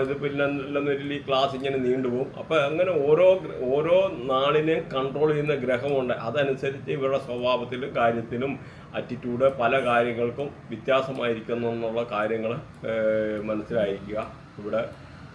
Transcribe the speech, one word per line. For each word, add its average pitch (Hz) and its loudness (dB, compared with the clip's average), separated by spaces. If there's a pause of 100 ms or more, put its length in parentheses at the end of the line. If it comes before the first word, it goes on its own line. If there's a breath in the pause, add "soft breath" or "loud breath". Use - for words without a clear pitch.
ഇത് 131 -2 (100)
പിന്നെ 143 -2
അല്ലെന്ന് 143 -2
വരില്ല, 139 -4
ഈ 135 -14
ക്ലാസ് 135 2
ഇങ്ങനെ 135 0
നീണ്ടുപോകും. 127 0 (120)
അപ്പോൾ 160 0 (100)
അങ്ങനെ 175 0 (140)
ഓരോ 156 8 (160)
ഗ്ര-, 147 -8 (160)
ഓരോ 160 4 (340)
നാളിനെയും 151 2 (100)
കൺട്രോൾ 135 2
ചെയ്യുന്ന 147 2 (100)
ഗ്രഹമുണ്ട്. 127 2 (140)
അതനുസരിച്ച് 139 -2
ഇവരുടെ 135 0
സ്വഭാവത്തിലും 123 -2
കാര്യത്തിലും 120 0 (460 loud breath)
ആറ്റിറ്റ്യൂഡ് 120 0 (120)
പല 120 4 (160)
കാര്യങ്ങൾക്കും 120 2 (240)
വ്യത്യാസമായിരിക്കുന്നു 120 0
എന്നുള്ള 117 -2 (100)
കാര്യങ്ങൾ, 110 0 (380)
ഏഹ്, 110 0 (140)
മനസ്സിലായിരിക്കുക 104 -2 (440)
ഇവിടെ. 110 -2 (520)